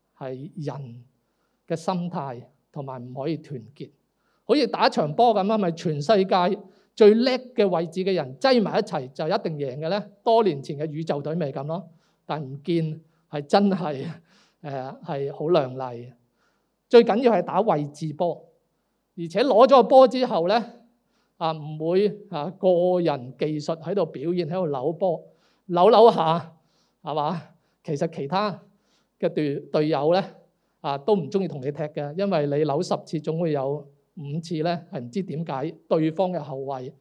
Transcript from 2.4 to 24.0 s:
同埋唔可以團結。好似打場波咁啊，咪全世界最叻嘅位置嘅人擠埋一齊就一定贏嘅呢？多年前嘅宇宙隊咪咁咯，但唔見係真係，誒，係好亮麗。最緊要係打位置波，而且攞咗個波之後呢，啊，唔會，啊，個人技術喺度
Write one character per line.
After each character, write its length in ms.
同 120
埋 180
唔 120
可 140
以 80
團 240
結。 160
好 120
似 100
打 220
場 260
波 180
咁 200
啊， 40
咪 160
全 300
世 220
界 340
最 180
叻 160
嘅 140
位 180
置 140
嘅 120
人 260
擠 220
埋 200
一 20
齊 300
就 140
一 40
定 260
贏 220
嘅 100
呢？ 160
多 180
年 180
前 160
嘅 140
宇 140
宙 180
隊 140
咪 160
咁 140
咯， 220
但 160
唔 220
見 360
係 120
真 280
係， 340
誒， 420
係 280
好 160
亮 280
麗。 360
最 160
緊 180
要 100
係 100
打 180
位 260
置 280
波， 300
而 120
且 160
攞 220
咗 20
個 160
波 240
之 180
後 220
呢， 240
啊， 140
唔 260
會， 300
啊， 300
個 420
人 380
技 220
術 200
喺 140
度 120